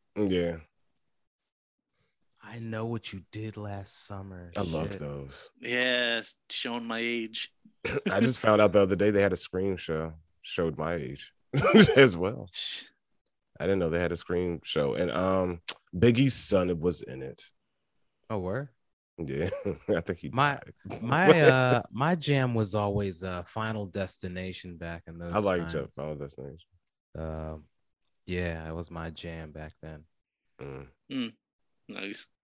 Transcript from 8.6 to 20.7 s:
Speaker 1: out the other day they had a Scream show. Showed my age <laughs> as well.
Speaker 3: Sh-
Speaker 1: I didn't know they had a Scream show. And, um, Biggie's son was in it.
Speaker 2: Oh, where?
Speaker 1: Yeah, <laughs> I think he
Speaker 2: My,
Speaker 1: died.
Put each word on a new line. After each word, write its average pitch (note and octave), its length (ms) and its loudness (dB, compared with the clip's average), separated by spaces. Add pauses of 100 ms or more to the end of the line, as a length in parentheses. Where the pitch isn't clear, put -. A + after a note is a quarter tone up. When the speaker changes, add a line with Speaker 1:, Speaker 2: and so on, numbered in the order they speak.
Speaker 1:
out G#2 100 8
the G2+ 100 8
other G2 140 4
day G2+ 160 4
they G2+ 100 4
had G2 120 4
a F2+ 40 -2
Scream F#2+ 400 -2
show. D#2+ 360 -6 (280)
Showed - 360 -2
my D#2+ 180 -2
age C#2+ 360 -10 (220)
<laughs> A#3 420 8
as B2 220 10
well. G2 340 -4
Speaker 3:
Sh- - 320 -6 (760)
Speaker 1:
I - 60 -4
didn't F#2+ 140 2
know F2 100 2
they E2+ 100 2
had F2 120 0
a E2+ 60 -4
Scream F2 460 -2
show. C#2+ 320 0
And, F2 160 0
um, F#2 500 0 (340)
Biggie's A#2+ 400 6
son F2+ 440 2
was E2+ 220 0
in C2 220 -12
it. C2 180 -14 (880)
Speaker 2:
Oh, A2 100 -4
where? G#2+ 320 -4 (460)
Speaker 1:
Yeah, D2+ 320 -2 (200)
<laughs> D#2+ 260 -2
I F2 60 0
think F2 180 -6
he D2 100 -8
Speaker 2:
My, C3+ 300 0
Speaker 1:
died. - 140 -20 (100)